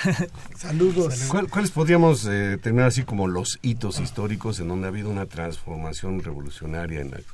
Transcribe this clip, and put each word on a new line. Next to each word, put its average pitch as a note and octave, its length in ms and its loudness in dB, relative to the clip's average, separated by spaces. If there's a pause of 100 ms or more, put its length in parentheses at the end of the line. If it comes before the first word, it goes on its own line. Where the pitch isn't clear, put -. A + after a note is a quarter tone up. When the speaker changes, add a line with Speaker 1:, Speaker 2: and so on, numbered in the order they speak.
(240)
Speaker 1:
<laughs> - 320 -12
Speaker 2:
Saludos. E3+ 580 2
Speaker 1:
Saludos. C3 140 -4
Speaker 3:
¿Cuál-, F#3 220 0
cuáles G3+ 200 0
podríamos, D#3+ 560 6
eh, G2+ 340 2
tener A#2+ 240 4
así B2+ 200 4
como G2 240 0
los F2+ 340 -2
hitos A#2 380 -2
históricos G#2 600 -4
en E2+ 80 -4
donde F#2 180 -2
ha - 20 -2
habido G#2 220 -4
una G2 160 -4
transformación E2 960 -4
revolucionaria D#2 760 -6
en C#2 120 -6
la, C2+ 80 -12 (140)